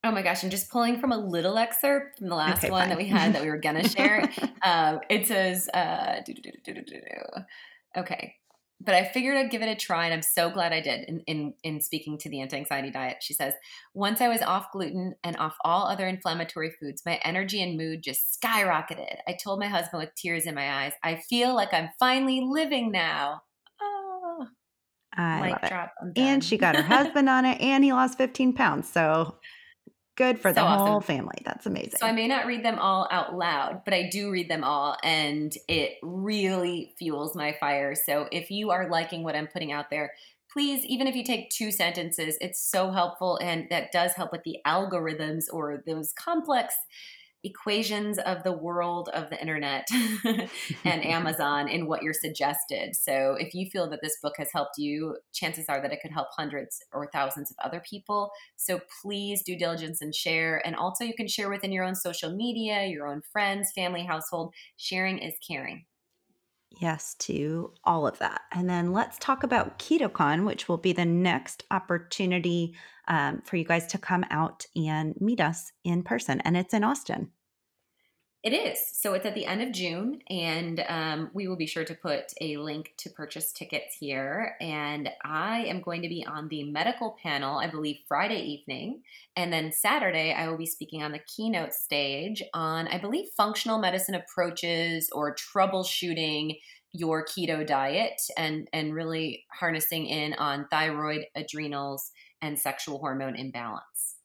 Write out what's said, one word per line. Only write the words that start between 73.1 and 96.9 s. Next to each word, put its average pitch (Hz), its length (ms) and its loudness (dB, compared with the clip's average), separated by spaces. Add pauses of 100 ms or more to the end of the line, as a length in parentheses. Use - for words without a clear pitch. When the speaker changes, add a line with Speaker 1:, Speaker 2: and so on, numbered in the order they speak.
Speaker 2:
for - 140 -2
you 160 80 0
guys 170 220 2
to 190 100 -4
come 185 320 0
out - 440 0
and 156 460 0
meet 220 220 2
us 165 320 -2 (100)
in 175 180 2
person. 175 400 0
And 170 140 2
it's 180 180 0
in 208 120 4
Austin. - 460 -2 (1120)
Speaker 1:
It 226 100 0
is. - 260 -2 (140)
So 202 200 0
it's 185 140 -2
at 196 80 -4
the - 100 -4
end 196 160 -2
of 254 100 -2
June, 185 560 -2
and, 165 600 -2
um, 160 440 -2
we 196 160 -4
will 185 100 -4
be 160 100 -2
sure 160 180 -4
to 165 80 -10
put - 480 -4
a 151 160 -4
link 151 400 -6
to - 140 -12
purchase 156 400 -8
tickets - 480 -8
here. 139 600 -4
And 151 520 -4 (120)
I 190 420 -2
am 185 160 -4
going 170 200 -6
to 170 80 -6
be 170 160 -6
on 156 220 -8
the 151 160 -6
medical 202 580 -2
panel, 139 380 -2
I 160 80 -2
believe, 151 300 -4 (100)
Friday 185 320 0
evening. 147 640 -8 (320)
And 175 180 0
then 156 180 0
Saturday, 175 600 2
I 160 160 -2
will 165 80 -2
be 165 80 -4
speaking 156 380 -8
on 151 80 -4
the 151 80 -8
keynote 202 540 -4
stage 147 680 -2 (140)
on, 160 320 -2
I 175 100 -2
believe, 247 400 -4
functional 214 400 2
medicine 185 380 0
approaches 170 960 -2
or 147 240 -2
troubleshooting 165 1200 0 (360)